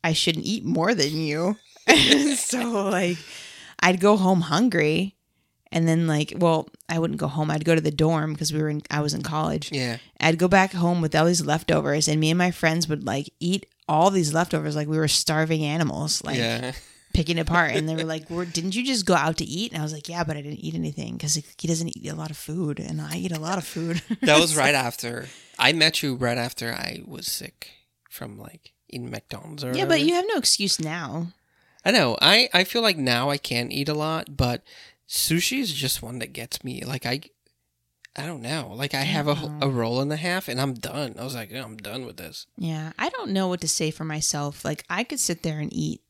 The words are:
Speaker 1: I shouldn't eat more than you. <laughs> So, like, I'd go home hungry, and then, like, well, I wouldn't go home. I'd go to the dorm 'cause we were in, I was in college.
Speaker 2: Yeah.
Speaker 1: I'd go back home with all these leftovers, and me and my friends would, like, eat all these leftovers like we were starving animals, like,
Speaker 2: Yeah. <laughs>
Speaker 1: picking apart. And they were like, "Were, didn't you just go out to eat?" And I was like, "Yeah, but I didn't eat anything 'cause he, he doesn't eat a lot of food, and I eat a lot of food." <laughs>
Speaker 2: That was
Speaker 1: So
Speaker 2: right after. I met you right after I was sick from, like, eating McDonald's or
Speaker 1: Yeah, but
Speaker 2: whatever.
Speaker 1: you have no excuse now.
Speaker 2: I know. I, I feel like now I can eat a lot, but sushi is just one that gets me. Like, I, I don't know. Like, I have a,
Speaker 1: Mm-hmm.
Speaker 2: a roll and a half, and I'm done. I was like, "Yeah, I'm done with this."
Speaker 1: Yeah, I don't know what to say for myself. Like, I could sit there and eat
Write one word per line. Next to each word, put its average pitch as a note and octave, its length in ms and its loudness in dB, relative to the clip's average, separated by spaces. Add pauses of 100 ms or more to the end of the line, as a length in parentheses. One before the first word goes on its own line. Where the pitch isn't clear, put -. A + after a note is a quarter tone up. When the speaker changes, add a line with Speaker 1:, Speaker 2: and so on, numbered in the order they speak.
Speaker 1:
I D#3+ 100 2
shouldn't D#3+ 320 0
eat - 200 -4
more E3+ 280 2
than D3+ 240 2
you. D#3+ 400 -2 (300)
<laughs> C4 80 8 (400)
So, A#3 540 -2
like, F3+ 280 0 (600)
I'd F#3 200 4
go G#3 180 8
home F#3 240 6
hungry, E3 760 2 (560)
and E3 160 4
then, E3 200 4
like, D3+ 300 0
well, E3 320 2 (180)
I E3 120 -2
wouldn't E3 200 -2
go D#3+ 80 -2
home. D3+ 240 -2
I'd D#3 140 -2
go E3 100 4
to D#3 60 2
the D3+ 100 0
dorm D#3 440 0
'cause D3+ 180 -4
we D3+ 80 0
were D#3 80 0
in, D3+ 120 -4 (100)
I D3 100 0
was D3 120 0
in D3+ 100 -4
college. D#3 480 -2
Speaker 2:
Yeah. B2 260 -2 (220)
Speaker 1:
I'd E3 180 4
go F3+ 100 4
back F#3+ 260 6
home F3 280 2
with D#3 140 0
all D#3 100 6
these E3+ 200 2
leftovers, D3+ 600 2
and D#3 120 2
me D#3 120 4
and E3+ 60 2
my F3+ 140 4
friends D#3+ 360 0
would, D3+ 180 -2
like, C3+ 240 -2 (100)
eat F3+ 260 -2 (220)
all D#3+ 240 6
these D#3+ 220 2
leftovers D#3 420 0
like D3+ 120 -2
we D#3 120 0
were D#3 80 2
starving D#3 560 2
animals, D3 600 0
like, C3 140 -2
Speaker 2:
Yeah. A#2+ 360 -2 (200)
<laughs> - 200 -18
Speaker 1:
picking E3+ 260 2
apart. E3 320 2
And D#3 180 0
they D#3+ 60 -2
were D#3+ 80 -4
like, D#3+ 260 -6
"Were, F3 160 -4
didn't F3 300 -4
you B3 100 -2
just A#3 200 0
go F#3 100 6
out D#3 220 2
to - 80 -4
eat?" F3+ 260 -6
And - 100 -6
I - 20 -2
was D3+ 100 -4
like, D3+ 140 -12
"Yeah, E3+ 160 -4
but D3+ 140 -4
I D3 40 -10
didn't D3 220 -10
eat D#3+ 120 -6
anything D#3 420 -6
'cause D3 180 -2
he, D3+ 80 -4 (160)
he - 80 -4
doesn't E3 300 -2
eat - 100 -12
a D#3 80 -8
lot D#3 140 -8
of D3 80 -12
food, D3+ 420 -4
and D3+ 220 -8
I D3+ 160 -8
eat F3+ 140 -4
a D#3+ 80 -4
lot E3+ 180 -4
of E3+ 80 -6
food." E3 360 -4 (100)
<laughs> - 100 -4
Speaker 2:
That D3+ 180 10
was D#3+ 140 4
Speaker 1:
So D#3 60 2
Speaker 2:
right C#3+ 160 4
after. A#2+ 520 -4 (300)
I C3+ 160 6
met D#3+ 300 4
you C3+ 120 0
right B2 220 0
after A#2+ 360 -6
I - 320 -8
was - 200 -12
sick - 440 -8 (400)
from, - 280 -14
like, - 360 -20 (160)
eating A#2+ 200 -10
McDonald's C#3+ 540 -12
or B2+ 60 -6
Speaker 1:
Yeah, F4+ 160 0
but - 40 -2
Speaker 2:
whatever. D4+ 160 4
Speaker 1:
you E4+ 80 4
have F4+ 140 2
no G#4+ 100 0
excuse - 420 2
now. E3 540 -6 (520)
Speaker 2:
I F#3+ 60 4
know. D3 300 4
I, G#3+ 320 6
I F#3+ 120 4
feel A#3 160 -2
like G3+ 160 2
now B2+ 320 2
I C#3+ 80 0
can A#2+ 340 -4
eat C#3 160 -2
a D3+ 60 -2
lot, D3+ 420 -4
but B2 280 0 (440)
sushi F3 520 0
is G3 140 -2
just C3+ 300 -2
one A#2 160 -10
that - 140 -8
gets - 280 -10
me. B2+ 240 -8
Like, B2+ 200 -8
I, C3 160 -2 (960)
I D3 80 -10
don't D#3 160 -10
know. A#2+ 340 -6
Like, C#3 180 -4
I C3+ 100 -2
have D3 260 0
a, C#3+ 60 4
Speaker 1:
Mm-hmm. D3 280 -6
Speaker 2:
a C#3 60 2
roll A#2+ 320 2
and C#3+ 100 -2
a D3+ 60 -2
half, F3 320 -4
and B2 100 -4
I'm C3+ 140 0
done. A#2+ 440 -8
I A2+ 60 -10
was C3 120 -8
like, A2 160 -10
"Yeah, B2+ 120 -10
I'm A2 140 -14
done A2 280 -10
with A2+ 120 -14
this." - 300 -14 (100)
Speaker 1:
Yeah, D#3+ 420 -6
I C4+ 100 -2
don't G#4 220 -6
know F#3+ 160 0
what F3+ 140 -4
to E3 80 -4
say D#3 220 0
for D#3+ 120 -10
myself. D3+ 640 -4
Like, D3+ 240 -4
I F#3+ 160 -2
could C#4 160 -6
sit E3 200 -2
there D#3 180 -4
and D3+ 140 -6
eat D#3 360 -4